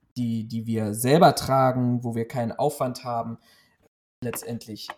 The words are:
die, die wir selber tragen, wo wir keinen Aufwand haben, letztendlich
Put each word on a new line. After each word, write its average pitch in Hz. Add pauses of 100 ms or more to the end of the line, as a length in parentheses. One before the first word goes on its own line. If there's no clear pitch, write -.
(160)
die, 113
die 113
wir 110
selber 127
tragen, 127
wo 117
wir 117
keinen 117
Aufwand 135
haben, 117 (840)
letztendlich -